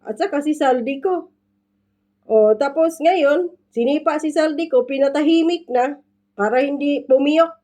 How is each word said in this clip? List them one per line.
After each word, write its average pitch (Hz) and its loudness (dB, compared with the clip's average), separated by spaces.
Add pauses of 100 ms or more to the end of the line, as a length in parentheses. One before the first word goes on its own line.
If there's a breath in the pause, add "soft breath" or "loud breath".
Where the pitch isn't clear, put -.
At 214 -8
saka 294 -4
si 302 0
Saldico. 277 -2 (880)
O, 214 4
tapos 285 -2
ngayon, 330 2 (240)
sinipa 294 -2
si 311 -4
Saldico, 302 0
pinatahimik 302 0
na 247 -2 (400)
para 220 0
hindi 285 -4
pumiyok 294 2 (140)